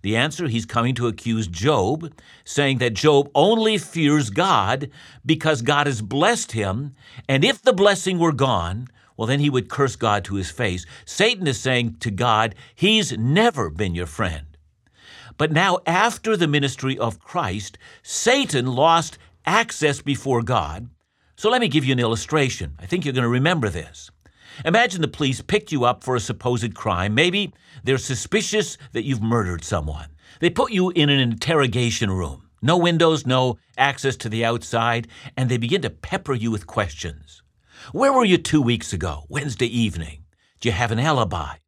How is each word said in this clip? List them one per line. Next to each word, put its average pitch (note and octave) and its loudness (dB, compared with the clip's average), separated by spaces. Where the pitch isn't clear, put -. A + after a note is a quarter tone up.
The G#2 -2
answer, D3+ -2
he's A2+ -2
coming A#2+ 0
to A#2+ -2
accuse A2 -2
Job, B2 -2
saying C#3 0
that B2 0
Job C#3+ 4
only G#3+ 4
fears D3 0
God C3+ 0
because D#3 0
God C#3+ 2
has B2+ -2
blessed D3+ 0
him, A2+ -4
and C3+ 4
if A#3+ 0
the B3+ 4
blessing F#3+ 2
were E3 2
gone, A#2 -2
well, A2 -4
then C#3 2
he D3 2
would B2+ -2
curse C#3 0
God G#2 0
to G2+ -8
his F#2+ -4
face. F2+ -4
Satan G3+ 0
is C3+ 0
saying A#2+ 0
to A#2 -4
God, A2 2
"He's G3+ 2
never C#3 2
been E2+ -4
your F2 -4
friend." D#2+ -6
But D#3 0
now, F3+ 2
after G#3+ 0
the E3+ 2
ministry C#3 -2
of A2+ -4
Christ, G#2 -6
Satan A3 0
lost D#3 2
access E3 0
before C3 -2
God. A2 -4
So A3 0
let B3 2
me A3+ 2
give C#3+ 2
you C3+ 2
an B2 0
illustration. A2+ -2
I F2+ -16
think F3 -4
you're C#3 -4
gonna B2 0
remember C3 2
this. - -12
Imagine F#3 2
the D3+ 0
police C3 -4
picked G#3 -2
you C3 0
up A#2+ 0
for B2+ -2
a A#2+ 0
supposed A#2 -4
crime. G2+ -2
Maybe F3+ 0
they're C3 0
suspicious F#3+ -2
that A#2 -4
you've C3 -2
murdered G2+ 0
someone. D2+ -6
They E3+ 2
put A#3 -2
you F3+ 2
in D#3+ 2
an C#3 4
interrogation B2 0
room. E2+ -6
No D3 2
windows, E3 4
no B2+ 2
access C3+ 0
to - -8
the A2+ -2
outside, A#2 0
and C3 0
they B2 0
begin A#2+ -2
to A#2 -4
pepper - -6
you A2+ -2
with G#2 -6
questions. D#2 -8
"Where C4 2
were B3+ 6
you F3+ 6
two - 2
weeks A#2+ 0
ago, D#2+ -6
Wednesday C3+ -4
evening? G#2 -4
Do - -2
you A2+ 0
have A2+ 0
an A2+ 0
alibi? A2 -2